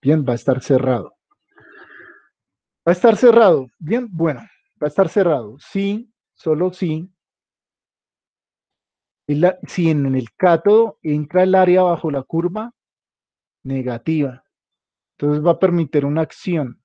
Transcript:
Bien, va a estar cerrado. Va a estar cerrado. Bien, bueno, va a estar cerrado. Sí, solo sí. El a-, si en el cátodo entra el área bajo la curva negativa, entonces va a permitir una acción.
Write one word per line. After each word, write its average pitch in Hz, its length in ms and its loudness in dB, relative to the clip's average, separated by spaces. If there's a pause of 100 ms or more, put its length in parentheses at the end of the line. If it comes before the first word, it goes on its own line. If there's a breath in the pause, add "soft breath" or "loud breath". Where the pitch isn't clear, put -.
Bien, 147 260 0
va 123 40 -2
a 120 40 -2
estar 127 260 -2
cerrado. 127 520 0 (1700 loud breath)
Va 170 40 2
a - 20 4
estar 214 240 4
cerrado. 208 520 4 (100)
Bien, 220 320 -6
bueno, 160 300 -4 (400)
va 147 60 -4
a - 20 -2
estar 180 200 0
cerrado. 139 500 -2
Sí, 202 540 -6 (220)
solo 165 400 -2
sí. 160 360 -6 (2250)
El 147 200 -2
a-, 185 200 0
si 170 220 -2
en 139 260 0
el 120 120 -4 (100)
cátodo 202 640 2
entra 151 420 -2
el 190 100 0
área 185 280 4
bajo 170 280 -2
la 139 120 -4
curva 180 500 -6 (920)
negativa, 131 800 -4 (720)
entonces 147 260 -2
va 170 80 4
a 170 60 0
permitir 170 460 0
una 147 160 -2
acción. 156 640 -6